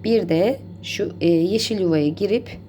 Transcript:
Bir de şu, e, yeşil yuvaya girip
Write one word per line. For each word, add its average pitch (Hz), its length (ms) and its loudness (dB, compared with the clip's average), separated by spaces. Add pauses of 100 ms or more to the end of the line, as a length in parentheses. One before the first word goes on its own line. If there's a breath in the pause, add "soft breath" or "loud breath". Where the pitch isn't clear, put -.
Bir 220 260 2
de 190 300 2 (240)
şu, - 380 -6
e, 170 80 2
yeşil 190 500 2
yuvaya 160 280 2
girip 202 500 -2 (120)